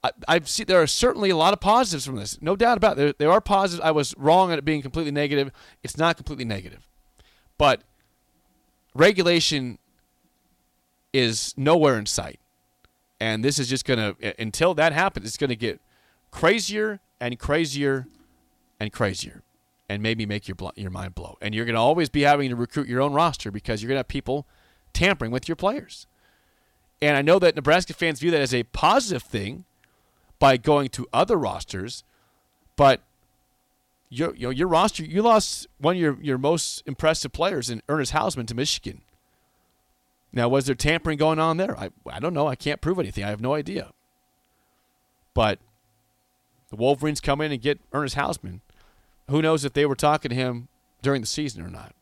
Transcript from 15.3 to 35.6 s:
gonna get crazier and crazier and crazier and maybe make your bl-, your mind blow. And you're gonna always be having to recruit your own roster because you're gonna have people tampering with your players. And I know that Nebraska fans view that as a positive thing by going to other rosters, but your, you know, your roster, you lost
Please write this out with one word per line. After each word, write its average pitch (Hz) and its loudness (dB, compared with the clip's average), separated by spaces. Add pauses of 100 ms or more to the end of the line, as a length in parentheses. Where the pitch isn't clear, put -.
gonna 131 -2
get 110 -6 (500)
crazier 208 0 (180)
and 123 -6
crazier 143 -2 (720)
and 107 -6
crazier - -4 (480)
and 101 -6
maybe 110 -2
make 104 -6
your 92 -10
bl-, 90 -12
your 98 -10
mind 92 -10
blow. - -14
And 107 -6
you're 113 -2
gonna 113 0
always 151 4
be 143 2
having 143 4
to 120 -4
recruit 123 -4
your 123 -2
own 143 0
roster 147 0
because 104 -6
you're 117 -8
gonna 135 0
have - -8
people 139 -4 (460)
tampering 170 0
with 127 -4
your 165 -4
players. 208 -6 (960)
And 147 2
I 139 2
know 165 6
that 170 4
Nebraska 156 2
fans 156 -2
view 165 0
that 147 2
as 123 0
a 120 0
positive 196 0
thing 117 -8 (760)
by 135 6
going 143 2
to - -10
other 196 2
rosters, 95 -8 (760)
but 135 6 (1120)
your, 127 -4
you - -12
know, 123 -4
your 139 -2
roster, 175 2
you 165 -2
lost 220 2 (100)